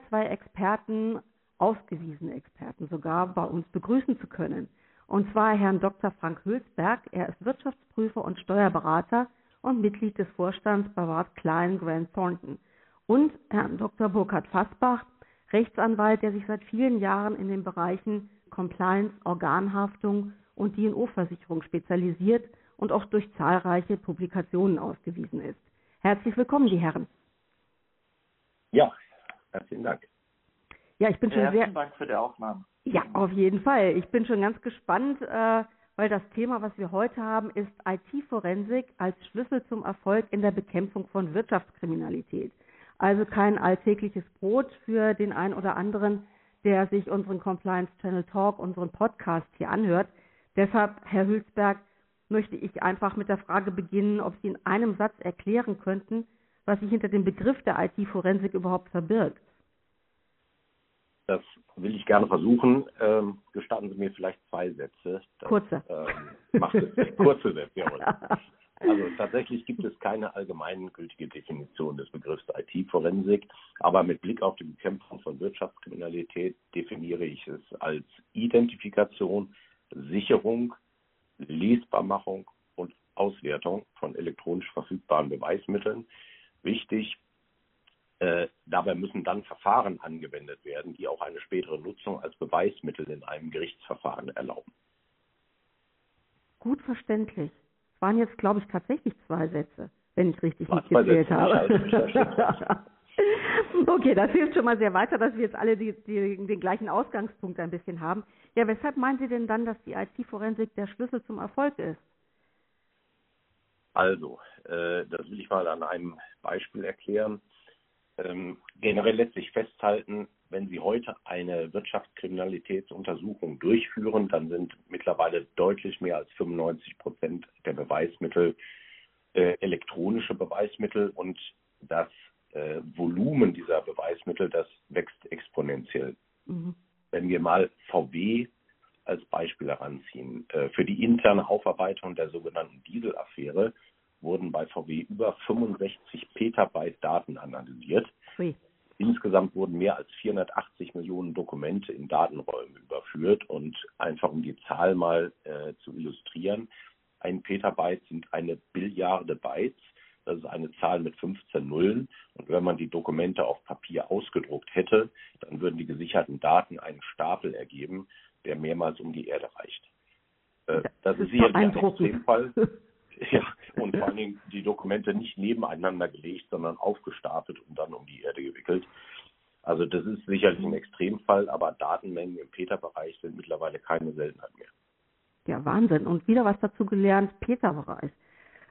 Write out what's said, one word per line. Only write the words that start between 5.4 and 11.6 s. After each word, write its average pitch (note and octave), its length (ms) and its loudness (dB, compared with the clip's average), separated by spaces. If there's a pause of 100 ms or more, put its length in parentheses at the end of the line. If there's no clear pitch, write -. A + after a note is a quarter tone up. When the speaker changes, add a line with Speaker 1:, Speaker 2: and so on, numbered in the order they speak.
Speaker 1:
Herrn G3 220 4
Doktor G3 400 0
Frank E3 240 -6
Hülsberg. G#3+ 560 -2 (100)
Er F3 180 -4
ist F3+ 160 -14
Wirtschaftsprüfer A3+ 800 -4
und F3+ 140 -6
Steuerberater F#3+ 880 2 (360)
und B3+ 180 2
Mitglied G#3 360 0
des F#3 200 -2
Vorstands G3+ 580 0
bei E3+ 140 0
Ward E3 260 -2
Klein F3 460 0